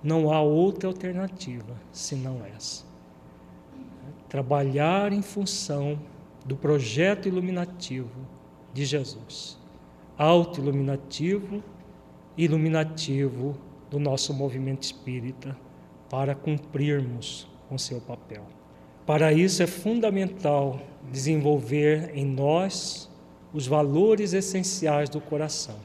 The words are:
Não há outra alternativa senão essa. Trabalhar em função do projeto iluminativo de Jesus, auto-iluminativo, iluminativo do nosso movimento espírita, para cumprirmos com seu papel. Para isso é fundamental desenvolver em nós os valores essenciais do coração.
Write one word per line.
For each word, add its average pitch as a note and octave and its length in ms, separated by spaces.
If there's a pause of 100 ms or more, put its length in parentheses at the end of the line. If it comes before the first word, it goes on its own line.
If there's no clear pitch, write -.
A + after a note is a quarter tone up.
Não D#3 260
há D#3 120
outra F3+ 480
alternativa F3+ 880 (140)
senão C3 500 (100)
essa. - 300 (1400)
Trabalhar C#3+ 840
em G3+ 80
função D3 800 (460)
do C3 100
projeto D3+ 720
iluminativo F3 1000 (460)
de C3+ 100
Jesus, - 760 (600)
auto-iluminativo, D#3+ 1500 (760)
iluminativo D#3 1160 (340)
do C#3+ 80
nosso C#3+ 360
movimento C3+ 500
espírita, B2+ 760 (520)
para C#3 260
cumprirmos C#3+ 1120 (220)
com C3+ 80
seu B2 240
papel. A2+ 420 (600)
Para D#3 260
isso F#3 320
é E3+ 40
fundamental F#3 1120 (280)
desenvolver D3 1040
em C#3 120
nós D3 840 (440)
os D3 120
valores E3+ 680
essenciais E3+ 760
do D3 120
coração. D3 640